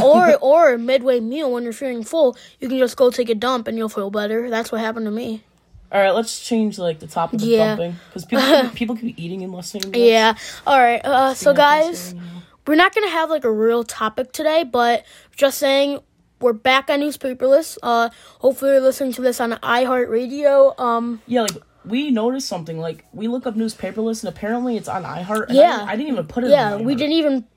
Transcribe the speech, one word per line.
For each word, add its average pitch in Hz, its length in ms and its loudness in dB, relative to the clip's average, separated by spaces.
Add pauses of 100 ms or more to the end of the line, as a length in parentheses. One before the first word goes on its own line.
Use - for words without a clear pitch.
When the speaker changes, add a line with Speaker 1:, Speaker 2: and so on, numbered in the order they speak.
Speaker 1:
or, 330 340 8
Speaker 2:
<laughs> - 60 0
Speaker 1:
or 294 320 6
a 233 60 -2
midway 247 400 0
meal 254 320 -4
when 240 120 -4
you're 233 100 -8
feeling 240 320 -8
full, 302 320 2 (240)
you 262 80 -6
can 262 100 -2
just 247 160 0
go 247 160 4
take 233 180 -4
a 226 60 -2
dump 233 320 -2
and 226 100 -6
you'll 220 120 -4
feel 202 200 -6
better. 214 400 -4
That's 226 220 -4
what 226 80 -4
happened 226 280 -6
to 208 40 -6
me. 220 320 -8 (480)
Speaker 2:
All 196 100 2
right, 196 100 4
let's 220 280 -2
change, 220 400 -2
like, 170 200 -4
the 165 80 -18
topic 180 340 -4
of 220 60 -2
Speaker 1:
Yeah. 214 280 2
Speaker 2:
dumping, 175 240 -6 (140)
'cause 185 100 -12
people 262 220 0
can, 269 240 4
Speaker 1:
<laughs> - 60 -12
Speaker 2:
people 233 200 -4
can 226 140 -8
be - 120 -12
eating 185 220 -10
and 185 100 -10
listening 180 300 -12
to 196 60 -8
this. 240 100 -2 (100)
Speaker 1:
Yeah. 226 260 4 (300)
All 277 140 4
right, 240 240 4
uh, 269 300 2
so - 0 -
Speaker 2:
Speaking 285 180 0
of 269 60 2
Speaker 1:
guys, 302 260 6
Speaker 2:
Thanksgiving, - 360 -6
you 175 140 -16
know. 175 80 -16 (240)
Speaker 1:
we're 294 100 2
not 370 200 4
gonna 427 140 0
have, 320 200 -2
like, 311 140 -2
a 233 80 0
real 226 320 0
topic 226 480 -6
today, 311 320 0
but 240 400 0 (320)
just 269 220 0
saying, 277 420 0 (400)
we're 240 140 0
back 262 360 0
on 285 120 0
Newspaperless. 269 840 -2
Uh, 233 240 0 (320)
hopefully 269 320 0
you're 269 80 6
listening 262 320 0
to 247 100 -10
this 254 200 -2
on 233 100 -2 (100)
iHeartRadio. 254 1160 2
Um, 233 480 -2
Speaker 2:
Yeah, 233 140 0
like, 196 160 -4 (260)
we 269 260 -4
noticed 254 380 -2
something. 165 320 -10
Like, 160 320 -8
we 214 160 -8
look 247 180 -6
up 226 100 -6
Newspaperless, 220 680 -6
and 196 60 -8
apparently 233 480 -4
it's - 100 -10
on 175 160 -8
iHeart. 180 460 -6
And 254 80 2
I 285 40 8
Speaker 1:
Yeah. 339 180 8
Speaker 2:
didn't, 202 100 -8
I 208 80 -6
didn't 294 160 -6
even 170 140 -6
put 240 180 -6
it 269 60 0
Speaker 1:
Yeah, 220 240 4
Speaker 2:
on 220 100 -6
Speaker 1:
we 277 80 -2
Speaker 2:
iHeart. 240 60 -2
Speaker 1:
didn't 294 140 -2
even, 285 320 0 (120)